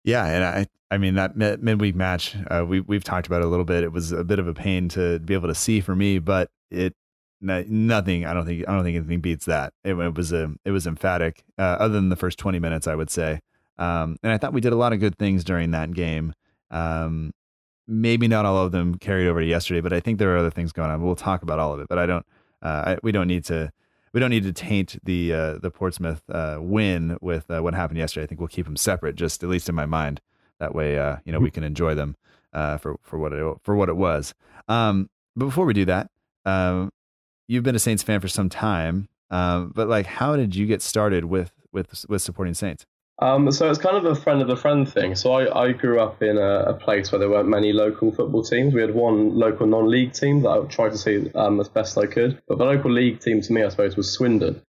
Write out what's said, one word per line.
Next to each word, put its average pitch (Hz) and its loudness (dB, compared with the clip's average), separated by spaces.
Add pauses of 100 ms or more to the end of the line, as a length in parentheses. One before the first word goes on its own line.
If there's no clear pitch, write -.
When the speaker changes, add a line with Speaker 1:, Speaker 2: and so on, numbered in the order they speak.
Speaker 1:
yeah, 117 2
and 85 2
I, 92 -2 (220)
I 98 0
mean, 95 2
that 95 0
mid-, 104 0
midweek 104 2
match, 92 -2 (140)
uh, 87 0
we, 92 0
we've 101 -2
talked 90 -4
about 87 2
it 85 2
a 85 2
little 87 0
bit. 85 0
It 82 -2
was 82 -4
a 87 -2
bit 98 0
of 87 -2
a 82 -4
pain 90 -2
to 87 0
be 82 -4
able 90 0
to 80 -2
see 107 0
for 92 -2
me, 98 2
but 90 0 (220)
it, 90 -2 (480)
no-, 92 -4
nothing, 107 0
I 82 -4
don't 87 -2
think, 85 -6
I 98 -2
don't 92 2
think 87 0
anything 85 -2
beats 80 -4
that. 73 -2 (100)
It, 95 -2
it 85 -2
was 82 -4
a, 80 -2 (100)
it 101 -4
was 90 -2
emphatic, 85 -2 (140)
uh, 90 0
other 110 2
than 95 2
the 90 0
first 90 -4
twenty 95 -2
minutes, 82 -4
I 78 -2
would 78 -4
say. 78 -2 (380)
Um, 82 -2
and 113 0
I 110 2
thought 139 -4
we 127 0
did 120 2
a 113 2
lot 120 2
of 101 0
good 98 0
things 95 2
during 85 0
that 80 -2
game. 80 -4 (380)
Um, 80 -4 (540)
maybe 117 2
not 107 2
all 95 2
of 90 -2
them 87 0
carried 92 0
over 85 2
to 82 0
yesterday, 85 0
but 85 -4
I 87 0
think 110 -2
there 95 4
are 90 4
other 85 2
things 85 -6
going 80 -4
on. 80 -4
We'll 90 0
talk 92 -4
about 80 -4
all 76 -2
of 71 -8
it, - -12
but 90 -2
I 87 2
don't, 87 -2 (360)
uh, 76 -4
I, 90 0
we 110 -2
don't 95 0
need 90 0
to, 80 -4 (420)
we 120 0
don't 127 2
need 113 2
to 95 -4
taint 95 -4
the, 87 -2
uh, 78 -2
the 90 -8
Portsmouth, 85 -6 (100)
uh, 78 -6
win 90 0
with, 82 -6
uh, 82 -2
what 85 0
happened 82 -4
yesterday. 80 -4
I 76 -6
think 82 -12
we'll 82 -6
keep 82 -8
them 73 -10
separate, 82 -2
just 82 -4
at 90 -4
least 90 -2
in 85 -2
my 76 -2
mind. 76 -4 (380)
That - -6
way, 73 -2
uh, 71 -2
you 80 -8
know, 80 0
we 80 2
can 80 -6
enjoy 76 -2
them, 73 -6 (380)
uh, 76 -4
for, 76 -10
for - -12
what 76 -4
it, 76 -6
for 104 0
what 98 2
it 82 -2
was. 80 0 (340)
Um, 107 2 (260)
but 127 -2
before 147 0
we 127 2
do 98 2
that, 92 0 (360)
um, 92 0 (560)
you've 123 0
been 127 0
a 107 0
Saints 107 0
fan 104 0
for 92 -4
some 92 -2
time, 92 -2 (220)
um, 90 -2
but, 110 0
like, 107 2
how 143 -2
did 107 0
you 104 0
get 107 0
started 101 2
with, 90 -2 (200)
with, - -8
with 101 -2
supporting 90 -4
Saints? 87 -8 (360)
Speaker 2:
Um, 135 4
so 156 2
it's 151 0
kind 185 2
of 185 0
a 160 2
friend 143 2
of 123 0
a 127 0
friend 139 2
thing. 92 0
So 127 2
I, 127 2
I 127 4
grew 120 2
up - 0
in 107 4
a, 98 4
a 101 0
place 101 0
where 101 2
there 101 2
weren't 101 4
many 104 4
local 107 2
football 104 0
teams. 131 2
We 117 4
had 107 2
one 107 4
local 110 4
non-league 117 4
team 143 4
that 117 4
I 107 4
tried 110 0
to 107 -4
see, 104 0
um, 104 4
as 101 -2
best - -2
I 104 4
could. 120 0
But - 0
the 120 4
local 139 2
league 120 2
team 110 2
to 113 0
me, 110 4
I 98 2
suppose, 95 0
was 101 -2
Swindon, 117 2